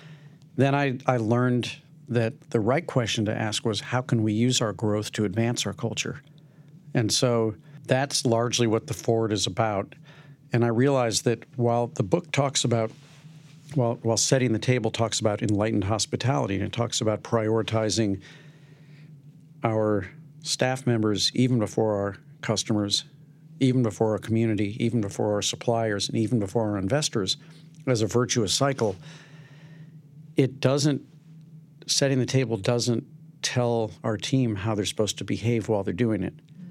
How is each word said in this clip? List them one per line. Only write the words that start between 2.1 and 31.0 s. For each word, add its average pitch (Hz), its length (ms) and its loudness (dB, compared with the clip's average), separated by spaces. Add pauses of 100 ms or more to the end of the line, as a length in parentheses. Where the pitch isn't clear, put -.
the 120 100 2
right 135 240 0
question 113 400 0
to 110 100 0
ask 110 300 -4
was, 110 140 -2
"How 127 220 -2
can 117 220 0
we 107 100 0
use 120 280 2
our 107 120 -2
growth 104 400 -2
to 107 120 0
advance 113 400 -2
our 98 80 -6
culture?" - 480 -6 (720)
And 113 180 2
so 117 440 2 (320)
that's 131 380 0
largely 117 420 2
what 110 200 0
the - 60 -6
forward 113 400 0
is 95 140 -2
about. 104 480 -2 (580)
And 117 100 4
I 120 60 2
realized 120 560 2
that 117 180 0 (140)
while 120 300 2
the - 160 -2
book 165 280 0
talks 139 320 0
about, 117 260 0 (840)
while, 117 300 2
while 113 120 4
Setting 127 380 2
the 107 60 0
Table 117 320 0
talks - 280 0
about 104 220 0
enlightened 107 420 0
hospitality, 117 720 0
and 98 80 -2
it 98 80 -6
talks 117 300 -2
about 107 200 0
prioritizing 110 1000 0 (1400)
our 107 440 0 (360)
staff 127 440 -2
members 110 460 2
even 127 260 2
before 107 360 0
our 101 220 -2 (240)
customers, 104 640 0 (560)
even 127 240 4
before 110 280 0
our 98 80 0
community, 110 640 0
even 117 180 0
before 104 320 -2
our 104 80 0
suppliers, 110 680 0
and 117 100 -2
even 113 220 2
before 104 300 0
our 104 80 -2
investors 101 580 -2 (520)
as 117 140 2
a 107 60 0
virtuous 120 460 2
cycle, 135 420 0 (1400)
it 135 220 2
doesn't, 139 420 2 (840)